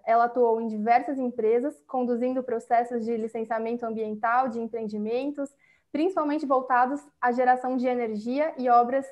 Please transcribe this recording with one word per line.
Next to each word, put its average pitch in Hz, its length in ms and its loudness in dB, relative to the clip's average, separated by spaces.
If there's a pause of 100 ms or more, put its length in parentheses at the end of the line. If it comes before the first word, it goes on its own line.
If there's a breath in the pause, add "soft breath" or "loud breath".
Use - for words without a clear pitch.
ela 233 200 4
atuou 240 360 2
em 233 60 -4
diversas 233 540 0
empresas, 240 680 0
conduzindo 254 560 -2
processos 240 600 -2
de 233 120 -2
licenciamento 226 720 -4
ambiental 226 640 0
de 233 120 -6
empreendimentos, 226 880 -4 (440 soft breath)
principalmente 311 520 0
voltados 262 560 2 (200)
à 247 100 2
geração 254 460 2
de 247 100 0
energia 240 720 -2
e 254 100 0
obras 240 440 4